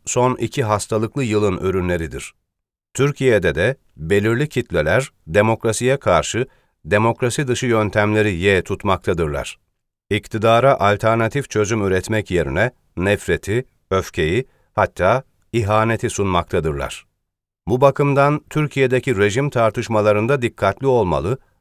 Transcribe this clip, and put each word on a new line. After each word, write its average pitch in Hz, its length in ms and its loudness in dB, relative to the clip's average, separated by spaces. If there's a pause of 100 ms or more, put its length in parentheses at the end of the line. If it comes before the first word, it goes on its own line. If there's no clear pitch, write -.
son 123 300 0
iki 120 280 -6
hastalıklı 110 600 -2
yılın 104 340 0
ürünleridir. 87 760 -4 (600)
Türkiye'de 117 640 2
de 110 200 0 (220)
belirli 104 520 0
kitleler 92 640 -2 (160)
demokrasiye 113 680 2
karşı, 107 500 0 (380)
demokrasi 117 640 0
dışı 123 180 -2
yöntemleri 107 680 2
ye 90 300 2
tutmaktadırlar. 85 960 -4 (500)
İktidara 113 720 2
alternatif 113 680 0
çözüm 107 380 0
üretmek 95 440 -2
yerine 85 400 0 (260)
nefreti, 98 680 -2 (260)
öfkeyi, 95 540 -2 (280)
hatta 104 500 0 (300)
ihaneti 110 560 0
sunmaktadırlar. 87 960 -4 (600)
Bu 123 140 0
bakımdan 143 680 2
Türkiye'deki 131 680 0
rejim 104 320 0
tartışmalarında 110 920 0
dikkatli 104 460 -2
olmalı 95 500 0 (240)